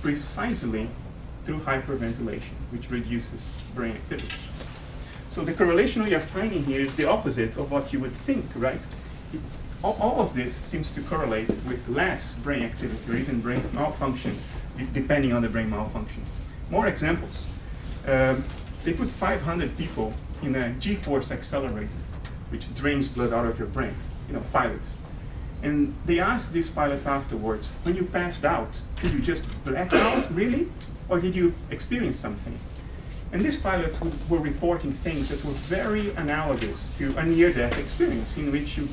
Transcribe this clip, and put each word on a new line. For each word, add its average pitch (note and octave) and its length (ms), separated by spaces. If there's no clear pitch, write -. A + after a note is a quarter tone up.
precisely B2 840
through D#3 160
hyperventilation, A#2+ 960
which A#2+ 200
reduces A#2 520
brain A#2 180
activity. - 440
So - 140
the - 80
correlation G#3 500
we G#3 120
are D3+ 60
finding F#3+ 440
here C3+ 160
is C3+ 140
the D3+ 100
opposite B2+ 520
of - 140
what C#3+ 220
you C3 80
would C3 120
think, C4 320
right? C3 240
It, - 80
all, G#3+ 160
all A#3 200
of - 140
this B2 220
seems - 360
to D3 100
correlate B2 460
with B2 200
less D3 460
brain C#3 280
activity A#2 500
or A#2 40
even C3 240
brain B2 220
malfunction, D3 640
de-, C3 100
depending C#3 460
on A#2+ 100
the A2+ 60
brain A2 220
malfunction. G#2+ 520
More G#3 180
examples. - 580
Um, C3 340
they E3 120
put - 140
five F#3+ 340
hundred D#3+ 340
people A2 380
in C3 140
a B2 160
G-force C#3+ 580
accelerator, C3 680
which - 260
drains C#3 340
blood A#2+ 240
out A#2+ 140
of A#2 120
your A2 100
brain, - 260
you A2+ 60
know, A2 80
pilots. - 420
And D3 320
they E3+ 120
asked F#3 340
these E3 180
pilots C#3+ 360
afterwards, A2+ 640
"When F3 120
you F#3 100
passed F3 400
out, - 360
did F3 100
you C#3+ 80
just - 240
black C#3+ 280
out, A#3 400
really? B3 360
Or F3+ 120
did F3+ 160
you F3 160
experience - 460
something?" - 420
And F#3 120
these C#4+ 120
pilots F3+ 440
would, D#3 300
were E3 80
reporting D3+ 540
things C#3 380
that D3 140
were D3 60
very G3+ 600
analogous D3 880
to C#3 200
a D#3+ 60
near-death E3 520
experience, - 600
in D3 140
which D3 260
you D3 140